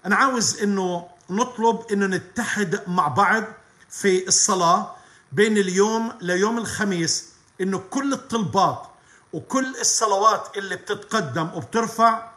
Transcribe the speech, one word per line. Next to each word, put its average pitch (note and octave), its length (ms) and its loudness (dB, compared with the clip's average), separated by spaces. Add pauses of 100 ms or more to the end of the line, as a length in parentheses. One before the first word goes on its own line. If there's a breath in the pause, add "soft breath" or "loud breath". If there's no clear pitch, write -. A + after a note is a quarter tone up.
أنا G3 100 2
عاوز B3 460 0
إنه F#3 460 -2 (220)
نطلب A3+ 500 0 (120)
إنه G3+ 140 2
نتحد G3 800 -2
مع F3 220 0
بعض G3 360 2 (460 soft breath)
في F#3 380 0
الصلاة F#3 680 2 (360 loud breath)
بين G#3 260 4
اليوم G#3+ 600 2
ليوم F#3+ 380 0
الخميس، F#3+ 680 -2 (320)
إنه F#3+ 180 -2
كل C4+ 340 -4
الطلبات F#3 680 0 (500 soft breath)
وكل B3+ 480 -4
الصلوات G3+ 760 2
اللي F#3+ 200 -6
بتتقدم F3 800 -4
وبترفع A3+ 840 0